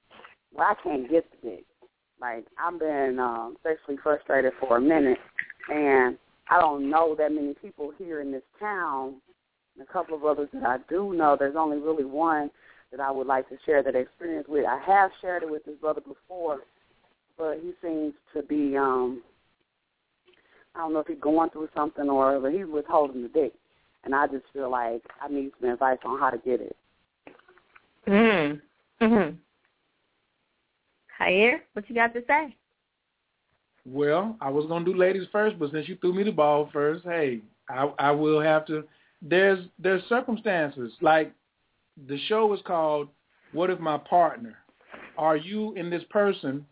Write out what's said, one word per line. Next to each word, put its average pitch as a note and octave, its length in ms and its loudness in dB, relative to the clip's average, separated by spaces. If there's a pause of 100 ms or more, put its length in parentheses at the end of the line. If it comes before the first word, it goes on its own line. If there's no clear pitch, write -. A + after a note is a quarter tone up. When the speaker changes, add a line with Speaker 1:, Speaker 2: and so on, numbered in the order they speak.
(540)
Speaker 1:
where E3 160 0
I G#3 60 0
can't C3+ 340 -6
get D#3+ 160 2 (160)
the A#2+ 80 -10
dick. F#2 160 -14 (560)
Like, A2+ 240 -8 (120)
I've E3+ 220 -4
been, C#3 400 -2
um, A#2 440 -4
sexually D#3 380 -4
frustrated C#3 600 2
for A#2+ 160 4
a A#2+ 40 4
minute, C#3+ 380 4 (480)
and C3+ 500 4 (320)
I F3 120 6
don't C#3+ 280 0
know D#3 260 2
that D3+ 180 0
many C#3+ 220 -4
people D3+ 420 -12
here E3 240 -8
in C#3 100 -8
this C3 120 -8 (180)
town. D#3 540 -4 (680)
A C#3 40 -18
couple E3+ 280 -6
of D3 120 -6
others D3 260 2
that C4+ 140 -8
I B2 120 2 (120)
do F#3+ 240 -2
know, D3+ 260 6
there's C#3+ 160 0
only D3+ 220 0
really D3+ 260 -2
one D3 480 0 (400)
that C3 80 -12
I C#3 120 -4
would C3+ 160 -4
like C3+ 200 0
to C3+ 80 -16 (100)
share D3 160 4
that C3 140 -2
experience D#3 540 -4
with. C#3+ 160 0
I B2 140 0
have F#3+ 300 4 (120)
shared F3 200 -4
it D#3+ 80 -6
with D3+ 140 -8
this D3+ 140 -14
brother D3+ 240 -4
before, D#3 560 -8 (800)
but D#3 220 -4
he F3 220 -10
seems D#3 320 -4 (200)
to D3 100 -4
be, C#3+ 320 0
um, C3 480 0 (1500)
I E3+ 40 -10
don't D#3+ 120 -6
know D#3 80 0
if D3+ 80 -4
he's D#3+ 140 -8
going D#3+ 300 2
through D#3 220 -10
something D3 360 -4
or, C3+ 320 4
but C3+ 100 0
he's F#3+ 140 -2
withholding D3 560 0
the A#2 80 -8
dick. C#3 240 0 (500)
And C3+ 100 -2
I C#3+ 140 4
just C#3 240 -6
feel C3+ 180 -6
like A#2 320 -2 (200)
I C#3+ 80 -10
need C#3 220 -6 (100)
some B2 80 0
advice C3 340 2
on C3 160 -4
how C3+ 100 2
to B2 100 -2
get B2 200 0
it. - 160 -12 (1300)
Speaker 2:
Mm-hmm. G3 1000 2
Mm-hmm. F#3+ 300 4 (1900)
Jair, G#3 360 4 (120)
what - 180 -10
you A#3 60 -12
got A#3 200 0
to A#3+ 120 -6
say? D4 260 0 (1300)
Speaker 3:
Well, D3 560 0
I C#3 80 -4
was D3 180 0
gonna E3+ 160 -4
do F#3 100 0
ladies F#3 380 0
first, G#3+ 260 0
but D3 140 -4
since D3+ 160 -6
you F#3 140 -10
threw F3+ 120 0
me G3 100 -2
the G#3+ 100 0
ball D3 400 2
first, D#3 320 -2
hey, D3+ 340 -2 (300)
I, C3 280 -2
I C#3+ 140 2
will D3+ 300 2
have D#3 260 2
to. D#3 160 -6 (380)
There's, F#3 380 4 (180)
there's F#3 300 0
circumstances. F#3 960 -2
Like, D#3+ 320 4 (720)
the C#3 100 -6 (120)
show G#3+ 240 2
is F#3+ 120 -4
called D3+ 440 -2 (420)
What F3 180 0
If F3+ 120 -2
My D3+ 160 -2
Partner? C#3 580 2 (600)
Are D#3 180 2
you G#3 400 -6
and F3 160 -6
this E3+ 180 -4
person, F#3 640 0